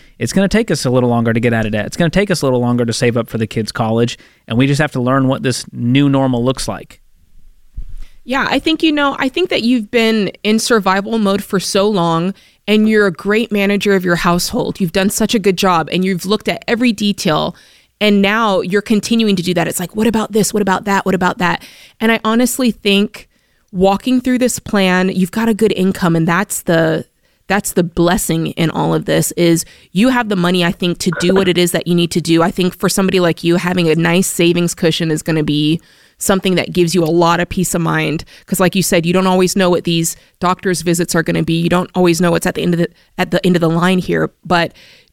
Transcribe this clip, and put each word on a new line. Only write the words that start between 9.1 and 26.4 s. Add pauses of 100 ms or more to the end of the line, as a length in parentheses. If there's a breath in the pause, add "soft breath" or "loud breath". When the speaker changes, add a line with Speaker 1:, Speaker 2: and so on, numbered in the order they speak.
Speaker 2:
I
think
that
you've
been (140)
in
survival
mode
for
so
long (320 soft breath)
and
you're
a
great
manager
of
your
household.
You've
done
such
a
good
job
and
you've
looked
at
every
detail. (460 soft breath)
And
now
you're
continuing
to
do
that.
It's
like,
"What
about
this?
What
about
that?
What
about
that?" (340 loud breath)
And
I
honestly
think (440)
walking
through
this
plan,
you've
got
a
good
income.
And
that's